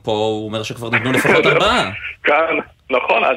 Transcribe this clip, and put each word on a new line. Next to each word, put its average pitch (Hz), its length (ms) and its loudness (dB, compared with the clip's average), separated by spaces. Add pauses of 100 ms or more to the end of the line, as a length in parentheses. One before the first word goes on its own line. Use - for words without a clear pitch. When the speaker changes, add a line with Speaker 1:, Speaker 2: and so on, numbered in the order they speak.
Speaker 1:
פה - 100 -4
הוא 107 360 -2
אומר 110 140 -6
שכבר 113 280 -10
נתנו 120 220 -2
לפחות - 360 2
Speaker 2:
<laughs> - 40 4
Speaker 1:
ארבעה. 196 380 2 (340)
Speaker 2:
כאן, 160 320 2 (340)
נכון, 180 340 2
אז 135 120 2